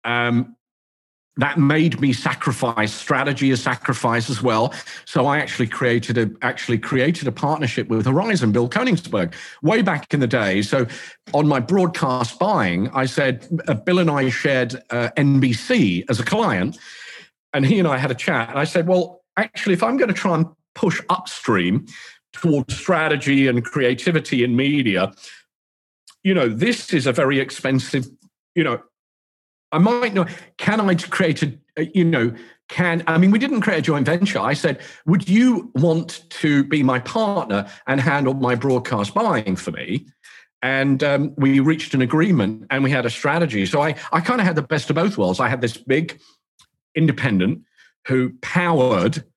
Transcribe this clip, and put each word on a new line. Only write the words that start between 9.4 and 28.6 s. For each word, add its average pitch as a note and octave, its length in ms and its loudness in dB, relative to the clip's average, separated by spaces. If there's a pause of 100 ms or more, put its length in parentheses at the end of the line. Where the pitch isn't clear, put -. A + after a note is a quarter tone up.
way A3 180 4
back F3 320 -2
in D3 60 0
the B2+ 80 2
day. G#2 340 0
So B2+ 240 0 (480)
on D3 140 2
my C#3 120 2
broadcast D#3+ 800 0
buying, A#2+ 520 0
I C3 180 -2
said, B2+ 400 -2 (200)
uh, C#3+ 60 0
Bill F3+ 240 0
and E3+ 140 2
I C3+ 180 0
shared, B2+ 600 -2
uh, A#2 260 -2
N C#3 220 4
B C3 120 4
C A2+ 580 2
as A#2+ 100 0
a B2 40 -4
client. C#3+ 540 0 (760)
And C#3 100 2
he G3+ 140 4
and F3 80 4
I C3+ 100 0
had C3+ 140 -2
a B2 40 -2
chat. A#2+ 340 -2
And C#3 100 -4
I D3+ 60 0
said, E3 220 0
Well, F3+ 280 0 (220)
actually, G#3 340 -2
if F#3+ 100 2
I'm A#3 140 0
gonna B3+ 160 4
try F3+ 240 0
and D#3+ 100 2 (300)
push - 240 0 (100)
upstream G#2 760 -2 (480)
towards C#3+ 420 0
strategy D3 720 2
and A#2+ 160 2
creativity C3 800 0
in A#2+ 140 2
media, B2 560 0 (1120)
you F#3+ 100 2
know, C#3 160 2
this D#3+ 420 -2
is C3+ 160 0
a B2+ 60 0
very C#3 260 2
expensive, C3+ 680 -2 (480)
you D#3+ 120 2